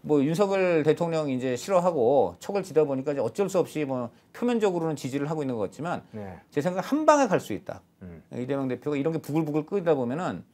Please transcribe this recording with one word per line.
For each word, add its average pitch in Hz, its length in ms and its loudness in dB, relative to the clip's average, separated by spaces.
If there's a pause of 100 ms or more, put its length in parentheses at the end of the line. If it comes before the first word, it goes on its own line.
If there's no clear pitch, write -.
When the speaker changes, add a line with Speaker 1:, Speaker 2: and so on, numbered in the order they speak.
Speaker 1:
뭐 147 200 4
윤석열 180 600 2
대통령 160 460 0
이제 127 260 -2
싫어하고 139 840 2
척을 202 240 -4
지다 151 200 2
보니까 139 300 -2
이제 139 80 -2
어쩔 185 280 -2
수 190 100 2
없이 151 260 -2
뭐 127 240 -4 (240)
표면적으로는 190 640 0
지지를 143 320 -4
하고 156 120 -4
있는 131 140 -4
것 110 60 -4
같지만 139 400 -6 (100)
Speaker 2:
네. 98 260 -12 (140)
Speaker 1:
제 - 80 0
생각엔 180 240 -2
한 294 220 -2
방에 294 220 6
갈 180 120 2
수 - 140 -6
있다. - 280 -8 (200)
Speaker 2:
음. 85 200 -16 (120)
Speaker 1:
이재명 135 340 -4
대표가 131 300 -4
이런 151 160 0
게 156 60 -4
부글부글 151 460 -2
끓다 175 300 0
보면은 131 480 -4 (100)